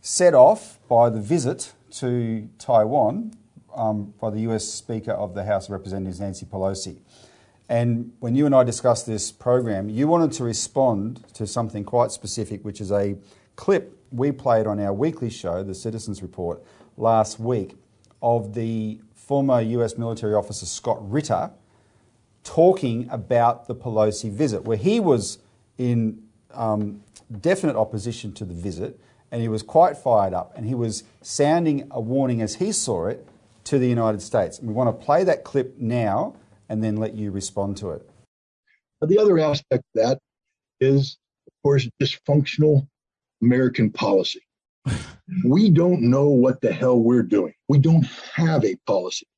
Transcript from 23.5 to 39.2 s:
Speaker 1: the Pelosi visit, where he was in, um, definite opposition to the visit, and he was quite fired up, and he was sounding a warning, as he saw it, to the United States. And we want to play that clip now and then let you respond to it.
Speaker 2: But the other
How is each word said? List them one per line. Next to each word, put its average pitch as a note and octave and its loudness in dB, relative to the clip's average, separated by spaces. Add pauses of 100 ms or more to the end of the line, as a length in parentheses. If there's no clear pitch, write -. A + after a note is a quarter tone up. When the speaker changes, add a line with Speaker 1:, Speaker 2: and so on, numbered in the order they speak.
Speaker 1:
the B2 -10
Pelosi G#2+ -2
visit, G#2 -2
where A2 -2
he G#3 2
was C3 0 (400)
in, A#2 -2 (320)
um, G#2 -4 (400)
definite E3+ 0
opposition A2 -4
to G#2+ -12
the F2 -12
visit, F2 -8 (320)
and A#2 -6
he A#2 -2
was G#2+ -4
quite - 4
fired G2 2
up, F2 -8
and A2 -10
he B2+ -4
was A#2 -4 (180)
sounding D3+ 0
a A#2+ -8
warning, B2 -2
as G#2+ -4
he G#3 -4
saw F#2+ -2
it, - -8 (360)
to C#3+ 0
the B2+ 2
United A2+ 0
States. A#2+ -2
And B2 -10
we G#2 -6
want B2 2
to - -18
play E3 2
that E3 0
clip B2+ -4
now A#2 -2 (340)
and A2 -4
then G#2+ -2
let A2 -6
you G#2 -8
respond G2 -6
to G2 -8
it. D2+ -10 (920)
Speaker 2:
But D#3 0
the G3 6
other G3+ 6